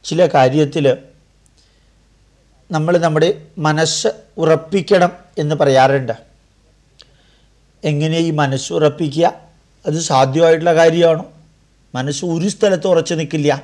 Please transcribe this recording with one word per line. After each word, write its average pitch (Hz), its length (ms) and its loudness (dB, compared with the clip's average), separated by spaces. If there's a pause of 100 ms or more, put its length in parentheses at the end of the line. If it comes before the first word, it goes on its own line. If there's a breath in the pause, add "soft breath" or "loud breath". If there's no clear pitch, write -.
ചില 160 220 -2
കാര്യത്തിൽ 143 580 2 (1800)
നമ്മൾ 160 280 -2
നമ്മുടെ 160 320 2 (280)
മനസ്സ് 156 520 -2 (280)
ഉറപ്പിക്കണം 175 760 0 (260)
എന്ന് 151 180 -4
പറയാറുണ്ട്. 135 600 2 (1700 soft breath)
എങ്ങനെ 156 360 -2
ഈ 165 120 -2
മനസ്സ് 139 420 -2
ഉറപ്പിക്കുക? 151 520 0 (600)
അത് 151 160 -4
സാധ്യമായിട്ടുള്ള 160 760 2
കാര്യമാണോ? 165 500 2 (680)
മനസ്സ് 135 320 -6
ഒരു 165 240 -4
സ്ഥലത്ത് 190 380 -2
ഉറച്ചു 170 280 0
നിൽക്കില്ല. 147 360 -2 (120)